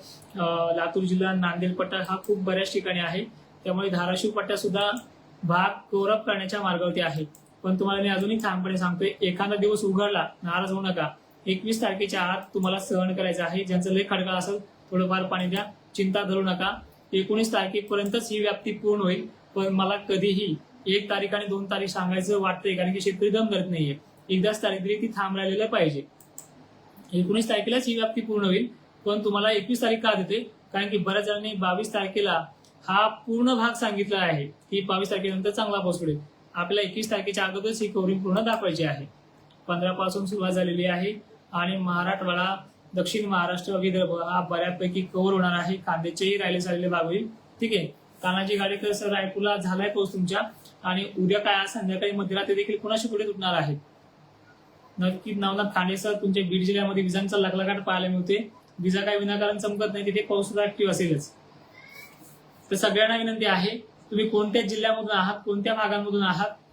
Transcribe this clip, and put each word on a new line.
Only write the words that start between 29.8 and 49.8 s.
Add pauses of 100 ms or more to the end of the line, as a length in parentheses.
तारीख
का
देते, (220)
कारण
की
बऱ्याच
जणांनी
बावीस
तारखेला (420)
हा
पूर्ण
भाग
सांगितला
आहे
की
बावीस
तारखेनंतर
चांगला
पाऊस
पडेल. (360)
आपल्याला
एकवीस
तारखेच्या
अगोदरच
ही
कव्हरिंग
पूर्ण
दाखवायची
आहे. (640)
पंधरा
पासून
सुरुवात
झालेली
आहे (400)
आणि
मराठवाडा, (280)
दक्षिण
महाराष्ट्र,
विदर्भ
हा
बऱ्यापैकी
कव्हर
होणार
आहे.
कांद्याचेही
राहिले
झालेले
भाग
होईल. (340)
ठीक
आहे, (360)
तानाजी
गाडेकर
सर,
रायपूरला
झालाय